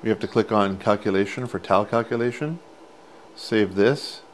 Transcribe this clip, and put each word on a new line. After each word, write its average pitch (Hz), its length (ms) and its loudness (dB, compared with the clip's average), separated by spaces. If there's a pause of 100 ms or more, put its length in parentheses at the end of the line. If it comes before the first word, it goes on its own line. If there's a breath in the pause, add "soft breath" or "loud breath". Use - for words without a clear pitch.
We 113 60 0
have 107 100 2
to - 80 -4
click 110 240 0
on 98 240 4
calculation 101 720 0
for 95 100 -8
tal 98 280 2
calculation. 120 720 -4 (720)
Save 101 420 0
this. 117 440 2 (140)